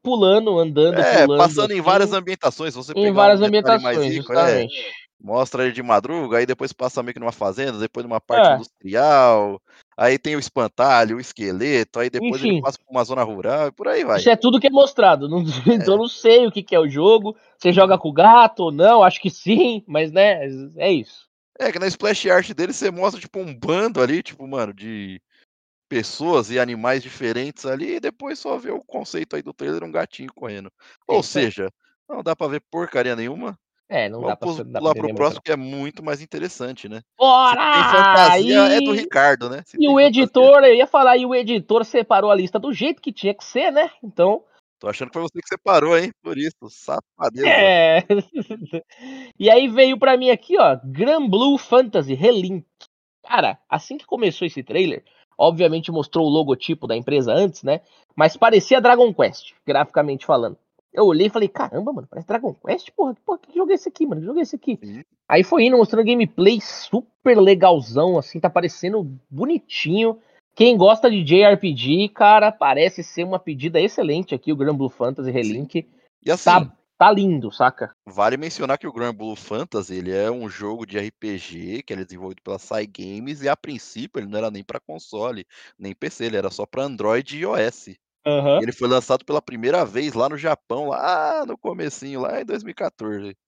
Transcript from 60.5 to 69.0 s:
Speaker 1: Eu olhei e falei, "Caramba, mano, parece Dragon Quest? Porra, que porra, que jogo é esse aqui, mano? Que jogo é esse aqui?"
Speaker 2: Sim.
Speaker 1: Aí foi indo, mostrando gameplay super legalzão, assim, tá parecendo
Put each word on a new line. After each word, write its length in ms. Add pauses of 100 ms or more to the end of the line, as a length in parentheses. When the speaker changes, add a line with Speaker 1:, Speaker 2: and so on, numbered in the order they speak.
Speaker 1:
Eu 140
olhei 220
e 20
falei, 180
"Caramba, 460
mano, 160
parece 180
Dragon 260
Quest? 420
Porra, 180
que 80
porra, 180
que 160
jogo 160
é 40
esse 140
aqui, 160
mano? 160
Que 60
jogo 120
é 20
esse 140
aqui?" 280
Speaker 2:
Sim. 200 (240)
Speaker 1:
Aí 160
foi 220
indo, 120
mostrando 280
gameplay 560
super 760
legalzão, 800
assim, 220
tá 100
parecendo 540 (260)